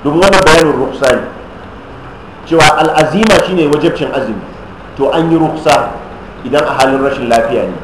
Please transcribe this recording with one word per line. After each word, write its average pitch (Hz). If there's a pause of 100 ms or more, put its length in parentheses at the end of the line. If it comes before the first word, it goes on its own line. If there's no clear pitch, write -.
Domin 151
wannan 196
bayanin 165
ruksa 131
ne. 113 (1200)
Cewa 160 (160)
al'azima 160
shine 175
wajibcin 147
azumi, 110 (520)
to 139
an 165
yi 165
ruksa 156 (520)
idan 123
a -
halin 135
rashin 123
lafiya 117
ne. 92